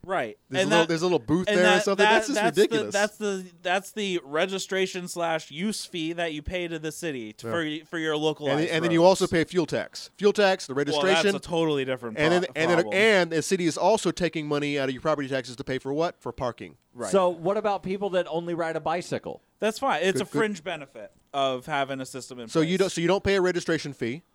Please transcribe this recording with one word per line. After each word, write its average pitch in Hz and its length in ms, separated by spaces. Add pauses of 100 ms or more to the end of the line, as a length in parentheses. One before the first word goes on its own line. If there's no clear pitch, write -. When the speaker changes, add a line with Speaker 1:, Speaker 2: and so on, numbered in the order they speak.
Speaker 1:
Right. 151 340 (100)
Speaker 2:
there's 185 140
Speaker 1:
And 190 60
Speaker 2:
a - 20
little, 165 140
Speaker 1:
that, 160 40
Speaker 2:
there's 165 140
a - 40
little 175 120
booth 156 300
Speaker 1:
and 208 100
Speaker 2:
there 180 80
or - 40
Speaker 1:
that, 208 140
Speaker 2:
something, 202 200
Speaker 1:
that, 214 80
Speaker 2:
that's 220 160
just 214 120
Speaker 1:
that's 214 160
Speaker 2:
ridiculous. 214 300
Speaker 1:
The, 196 120
that's 208 180
the, 196 280 (180)
that's 185 300
the 185 320
registration 185 840
slash 165 420
use 185 340
fee 165 280
that 170 200
you 151 80
pay 175 280
to 165 100
the 156 140
city 123 420
to, - 140
Speaker 2:
Yeah. 117 40
Speaker 1:
for 170 120
y-, 151 200
for 170 140
your 156 180
localized 147 440
Speaker 2:
And 165 80
then, 170 80
and 160 80
then 170 80
you 165 120
also 190 200
Speaker 1:
roads. 170 80
Speaker 2:
pay 165 120
fuel 170 220
tax. - 520
Fuel 202 140
tax, 196 340
the 135 80
Speaker 1:
Well, 135 100
Speaker 2:
registration. 165 480
Speaker 1:
that's 143 120
a - 40
totally 160 360
different 123 320
Speaker 2:
And 156 160
then, 180 120
Speaker 1:
pro-, - 100
Speaker 2:
and 160 160
then, 170 80
Speaker 1:
problem. 180 160
Speaker 2:
and 190 380
the 156 100
city 180 240
is 151 100
also 190 360
taking 160 340
money 147 320
out 135 100
of 135 60
your 123 80
property 147 260
taxes 127 280
to - 80
pay 131 140
for 135 140
what? 165 280
For 127 100
parking. 113 460 (180)
Speaker 1:
Right. 117 160
Speaker 3:
So 185 180
what 175 280
about 208 260
people 190 280
that 175 200
only 170 240
ride 165 220
a 156 40
bicycle? 156 640 (160)
Speaker 1:
That's 220 220
fine. 196 240
It's 190 80
Speaker 2:
Good, 131 100
Speaker 1:
a - 80
Speaker 2:
good. - 80
Speaker 1:
fringe 208 260
benefit 143 460 (240)
of 135 320
having 139 340
a 127 60
system 127 320
in 117 100
Speaker 2:
So 160 120
Speaker 1:
place. 156 100
Speaker 2:
you 185 80
don't, 185 140
so 165 80
you 170 80
don't 190 160
pay 196 100
a 196 80
registration 170 500
fee 127 300 (120)